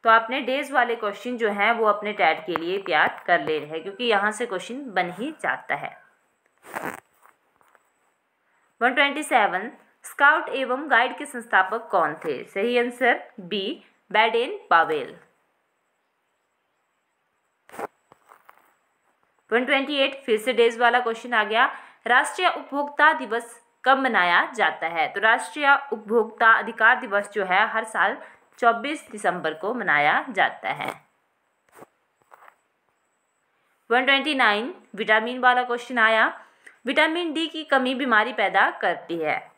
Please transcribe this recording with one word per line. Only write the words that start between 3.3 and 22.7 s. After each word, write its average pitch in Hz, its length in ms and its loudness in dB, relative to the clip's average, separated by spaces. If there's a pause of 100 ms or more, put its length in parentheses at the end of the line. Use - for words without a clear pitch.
लेने 151 240 -4
हैं, 160 180 -8
क्योंकि 196 200 -8
यहाँ 214 280 2
से 233 140 -6
question 233 440 -8
बन 180 220 -4
ही 226 220 -10
जाता 135 420 -6
है। - 220 -14 (2750)
वन 247 120 2
ट्वेंटी 277 300 0
सेवन, 208 480 0 (340)
स्काउट - 460 2
एवं 262 380 -4
गाइड 254 280 2
के 294 80 -10
संस्थापक 220 640 0
कौन 160 260 2
थे? 151 300 -8
सही 240 320 -2
आंसर 247 440 0 (200)
बी, 196 420 -6 (280)
बैडेन 233 460 2 (120)
पावेल। 156 460 2 (4000)
वन 247 140 0
ट्वेंटी 277 320 -2
एट, 269 280 -2
फिर 220 140 2
से 247 140 -2
डेज 226 260 4
वाला 240 200 4
क्वेश्चन 240 340 -6
आ 214 100 2
गया, 220 220 2 (420)
राष्ट्रीय 294 420 2
उपभोक्ता 294 640 0